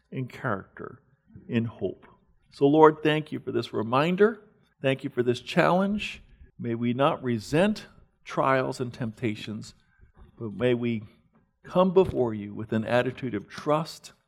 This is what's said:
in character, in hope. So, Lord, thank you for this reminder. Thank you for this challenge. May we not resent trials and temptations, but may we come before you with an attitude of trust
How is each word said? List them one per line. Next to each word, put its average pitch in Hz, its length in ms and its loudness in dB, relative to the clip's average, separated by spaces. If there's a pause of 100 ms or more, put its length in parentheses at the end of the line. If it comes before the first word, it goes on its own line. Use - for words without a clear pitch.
(120)
in 131 160 -8
character, - 720 -10 (480)
in 117 180 -2
hope. - 420 -10 (440)
So, 139 160 2
Lord, 156 340 8
thank 151 300 0
you 131 80 -6
for 120 120 -10
this 117 220 -4
reminder. 160 680 2 (400)
Thank 135 220 0
you 139 60 -6
for 123 140 0
this 120 160 0
challenge. 190 840 0 (380)
May 117 160 -4
we 120 180 0
not 139 300 2
resent 143 640 0 (380)
trials 135 560 0
and 127 140 -6
temptations, 110 800 -8 (640)
but 110 160 -10
may 123 200 2
we 117 300 -4 (600)
come 185 300 2
before 135 400 2
you 101 200 -10
with 107 200 -8
an 110 120 -2
attitude 123 480 -2
of 202 140 -6
trust - 680 -4 (140)